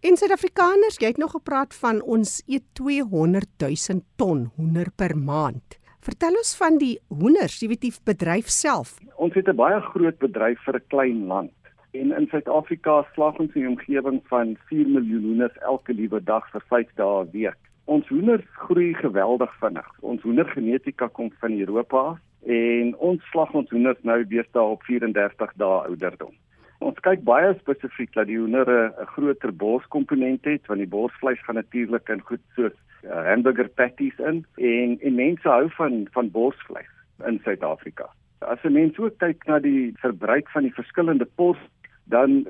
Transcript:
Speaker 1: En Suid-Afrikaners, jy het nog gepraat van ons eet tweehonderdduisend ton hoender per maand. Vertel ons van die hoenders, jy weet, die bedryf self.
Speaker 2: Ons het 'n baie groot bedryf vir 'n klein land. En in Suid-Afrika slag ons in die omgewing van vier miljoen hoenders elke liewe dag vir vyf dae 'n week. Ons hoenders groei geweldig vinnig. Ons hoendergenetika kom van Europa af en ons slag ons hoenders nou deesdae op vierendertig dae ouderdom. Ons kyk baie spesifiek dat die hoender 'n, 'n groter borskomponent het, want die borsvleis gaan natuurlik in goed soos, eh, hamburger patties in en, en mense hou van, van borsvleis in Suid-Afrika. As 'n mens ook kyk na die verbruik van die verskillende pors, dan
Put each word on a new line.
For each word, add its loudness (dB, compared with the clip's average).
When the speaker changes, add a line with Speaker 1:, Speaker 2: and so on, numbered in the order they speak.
Speaker 1:
En 4
Suid-Afrikaners, 2
jy 0
het -2
nog -4
gepraat -4
van -2
ons -2
eet -4
tweehonderdduisend -2
ton 0
hoender -2
per -2
maand. -4
Vertel -2
ons -2
van 4
die 0
hoenders, 2
jy -4
weet, -4
die -4
bedryf 0
self. -2
Speaker 2:
Ons 0
het 2
'n 2
baie 4
groot 0
bedryf 0
vir -2
'n -6
klein 0
land. -4
En 0
in 0
Suid-Afrika 0
slag 0
ons -2
in 0
die -2
omgewing -2
van 0
vier 2
miljoen 0
hoenders 0
elke -4
liewe -4
dag -2
vir -10
vyf 2
dae 0
'n -8
week. -4
Ons 2
hoenders 2
groei 2
geweldig 0
vinnig. -4
Ons -6
hoendergenetika -2
kom -8
van -4
Europa -2
af 0
en 0
ons 0
slag 0
ons -2
hoenders 0
nou 2
deesdae -2
op -2
vierendertig -2
dae 0
ouderdom. -8
Ons -6
kyk 0
baie 6
spesifiek -6
dat 0
die -4
hoender 2
'n, 4
'n -8
groter -2
borskomponent -2
het, -4
want -4
die -4
borsvleis -4
gaan -6
natuurlik -4
in -4
goed -10
soos, -2
eh, -8
hamburger 2
patties -2
in -4
en, 0
en 0
mense 0
hou 4
van, -4
van -2
borsvleis -4
in -4
Suid-Afrika. -6
As -6
'n 2
mens 4
ook -4
kyk -2
na 4
die 0
verbruik 0
van -2
die -2
verskillende 0
pors, 2
dan 4